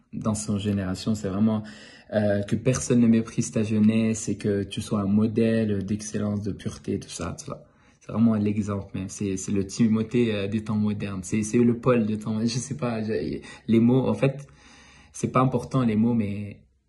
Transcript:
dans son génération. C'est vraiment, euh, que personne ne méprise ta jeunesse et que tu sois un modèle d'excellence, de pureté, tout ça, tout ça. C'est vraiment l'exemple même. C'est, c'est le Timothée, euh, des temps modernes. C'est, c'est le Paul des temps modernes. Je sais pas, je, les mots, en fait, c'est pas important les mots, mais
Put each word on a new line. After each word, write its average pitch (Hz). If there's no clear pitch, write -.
dans 107
son 104
génération. 98
C'est 101
vraiment, 107
euh, 104
que -
personne 123
ne 117
méprise 113
ta 110
jeunesse 110
et 98
que 101
tu 98
sois 107
un 98
modèle 107
d'excellence, 104
de 110
pureté, -
tout -
ça, 87
tout -
ça. -
C'est -
vraiment 110
l'exemple 104
même. 95
C'est, 98
c'est -
le 98
Timothée, 110
euh, 101
des 107
temps 107
modernes. 104
C'est, 113
c'est 107
le 120
Paul 120
des 104
temps 110
modernes. 110
Je 131
sais -
pas, 117
je, 107
les 113
mots, 123
en 110
fait, -
c'est -
pas 127
important 131
les 110
mots, 117
mais 101